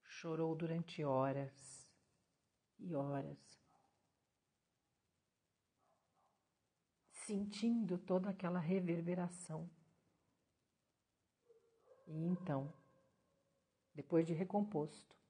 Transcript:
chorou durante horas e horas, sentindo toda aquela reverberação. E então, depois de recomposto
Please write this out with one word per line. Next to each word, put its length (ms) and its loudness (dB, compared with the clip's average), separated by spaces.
chorou 520 0
durante 480 -2
horas 880 0
e 160 -6
horas, 460 -2
sentindo 840 0
toda 320 0
aquela 300 -2
reverberação. 1080 0
E 200 -6
então, 460 -2
depois 320 4
de 60 0
recomposto 840 -2